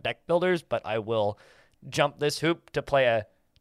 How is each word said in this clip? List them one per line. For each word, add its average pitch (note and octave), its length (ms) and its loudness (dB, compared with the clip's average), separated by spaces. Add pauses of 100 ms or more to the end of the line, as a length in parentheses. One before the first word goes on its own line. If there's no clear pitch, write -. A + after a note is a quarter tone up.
deck - 260 -6
builders, F3 360 2
but - 220 -4
I A2 140 -4
will G#2 380 0 (520)
jump C#3+ 300 0
this D3 200 -2
hoop E3 320 -2
to C#3+ 100 -4
play C3+ 240 2
a A2+ 220 0 (340)